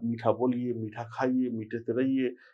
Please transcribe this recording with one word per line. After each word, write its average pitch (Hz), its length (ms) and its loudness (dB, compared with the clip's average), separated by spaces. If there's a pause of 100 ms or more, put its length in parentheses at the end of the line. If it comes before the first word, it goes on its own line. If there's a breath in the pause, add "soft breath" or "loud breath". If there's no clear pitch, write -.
मीठा 117 280 2
बोलिए, 123 400 2
मीठा 110 320 -6
खाइए, 127 460 0
मीठे 113 280 -6
से 117 140 -4
रहिए, 131 360 2 (260 loud breath)